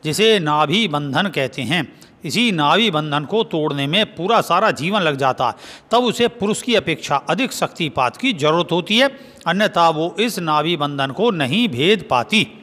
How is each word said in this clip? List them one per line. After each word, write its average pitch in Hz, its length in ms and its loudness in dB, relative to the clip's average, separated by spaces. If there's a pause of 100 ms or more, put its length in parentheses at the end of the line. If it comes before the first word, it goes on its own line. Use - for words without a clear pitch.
जिसे 202 360 2
नाभि 151 480 2
बंधन 147 400 -2
कहते 160 340 -4
हैं। 131 400 -4 (240)
इसी 220 260 0
नाभि 175 400 2
बंधन 151 340 -2
को 214 180 -2
तोड़ने 151 440 -2
में 190 280 0
पूरा 196 260 2
सारा 190 300 2
जीवन 185 300 -2
लग 156 140 0
जाता 131 320 0
है, 110 60 -2 (380)
तब 220 60 4
उसे 240 300 0
पुरुष 208 340 -4
की 240 140 0
अपेक्षा 156 400 -2
अधिक 175 380 -2
शक्तिपात 147 640 -2
की 262 160 -2
जरूरत 160 380 0
होती 180 260 0
है, 269 220 2 (280)
अन्यथा 180 420 2
वो 160 300 -2
इस 220 200 -2
नाभि 160 380 0
बंधन 143 340 -4
को 214 200 0
नहीं 170 360 0
भेद 165 420 0
पाती 131 380 2 (160)